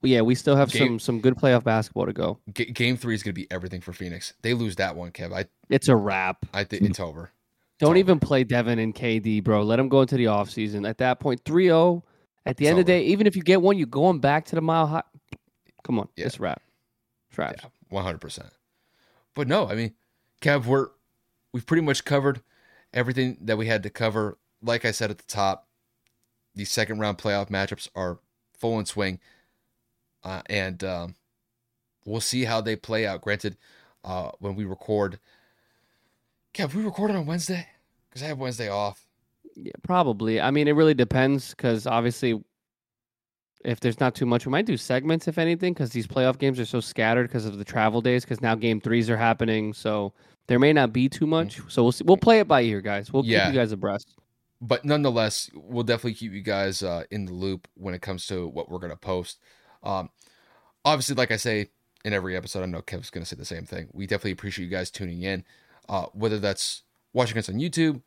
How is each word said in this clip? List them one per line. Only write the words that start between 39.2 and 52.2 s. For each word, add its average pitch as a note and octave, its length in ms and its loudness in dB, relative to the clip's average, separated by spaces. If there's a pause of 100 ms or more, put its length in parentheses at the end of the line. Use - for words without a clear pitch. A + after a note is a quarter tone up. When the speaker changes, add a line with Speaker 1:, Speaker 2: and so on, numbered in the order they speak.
Speaker 1:
Yeah, - 160 -12 (100)
probably. A2+ 560 2
I G#2 120 2
mean, D3 180 2
it - 20 4
really D#3 220 6
depends, C3 600 2
'cause A#2 320 0
obviously, A#2 560 0 (1200)
if A#2+ 160 -4
there's A#2 180 0
not B2+ 160 2
too C3+ 100 -2
much, A#2+ 200 2
we B2+ 80 -4
might F#3 120 2
do F#3 120 -2
segments, C#3+ 500 -2
if D#3+ 100 -4
anything, E3+ 380 0
'cause C3+ 140 -2
these A#2 180 -4
playoff C3 300 2
games C3+ 200 0
are A#2+ 80 -2
so B2 140 -4
scattered A#2 500 0
'cause A2+ 140 -4
of G2+ 140 -6
the G2+ 80 -8
travel A2 340 0
days, B2 240 2
'cause A2+ 160 -8
now A2+ 160 0
game A2 240 0
threes A2+ 300 0
are A#2 80 2
happening, A2 560 0
so G#2 400 -4 (340)
there B2 100 4
may C#3+ 140 6
not C3+ 220 4
be B2+ 160 2
too D3+ 180 -2
much. D#3+ 300 -2
Speaker 2:
Mm-hmm. - 120 -18
Speaker 1:
So B2 140 2
we'll A#2+ 80 6
see. - 140 -4
We'll F3 100 8
play A3 240 6